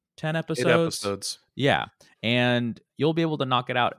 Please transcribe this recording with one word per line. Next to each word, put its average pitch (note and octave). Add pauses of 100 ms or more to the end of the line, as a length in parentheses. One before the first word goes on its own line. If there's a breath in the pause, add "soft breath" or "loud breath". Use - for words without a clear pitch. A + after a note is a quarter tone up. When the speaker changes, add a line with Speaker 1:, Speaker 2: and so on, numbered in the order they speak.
(160)
Speaker 1:
ten D#3+
Speaker 2:
Eight D#3+
Speaker 1:
episodes. D#3+
Speaker 2:
episodes. G2+ (160)
Speaker 1:
Yeah. A2 (380 soft breath)
And A#2+ (180)
you'll D3+
be E3
able D#3
to C#3
knock B2+
it B2
out A#2+